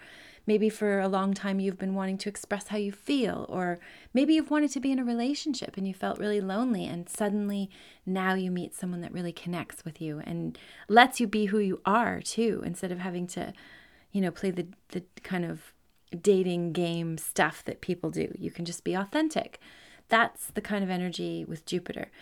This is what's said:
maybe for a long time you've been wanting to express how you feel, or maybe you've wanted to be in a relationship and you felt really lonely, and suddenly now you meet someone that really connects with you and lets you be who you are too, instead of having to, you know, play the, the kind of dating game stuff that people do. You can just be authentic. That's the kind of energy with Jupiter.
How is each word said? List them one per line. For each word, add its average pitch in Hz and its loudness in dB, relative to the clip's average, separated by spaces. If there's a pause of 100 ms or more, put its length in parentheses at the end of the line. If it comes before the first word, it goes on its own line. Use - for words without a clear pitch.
(460)
maybe 214 4
for 208 2
a 190 2
long 190 2
time 196 -2
you've 190 -2
been 190 -2
wanting 190 -2
to 208 -4
express 202 -6
how 214 -2
you 202 -2
feel, 254 -2
or 175 -2 (340)
maybe 294 6
you've 311 2
wanted 294 4
to 277 -4
be 269 0
in 262 2
a 254 0
relationship 247 -2
and 196 -2
you 190 -2
felt 196 -4
really 208 0
lonely, 196 0
and 170 -6
suddenly 202 0 (360)
now 190 2
you 185 0
meet 180 -4
someone 180 -6
that - -10
really 175 -4
connects - -8
with 160 -12
you 156 -6
and 165 -6 (280)
lets 240 8
you 240 4
be 214 2
who 202 2
you 196 2
are 208 2
too, 220 0
instead 175 -6
of 180 -6
having 180 -4
to, - -8 (580)
you 196 2
know, 180 2
play 190 -2
the, 175 -4 (220)
the 180 -6 (200)
kind 180 -2
of 165 -8 (480)
dating 180 4
game 170 0
stuff - 0
that - -8
people 175 -4
do. 160 -2
You 170 -6
can 170 -8
just 170 -8
be 175 -2
authentic. 302 0 (480)
That's - 4
the 214 -4
kind 202 -2
of 185 -4
energy 175 -4
with 165 -10
Jupiter. - -4 (120)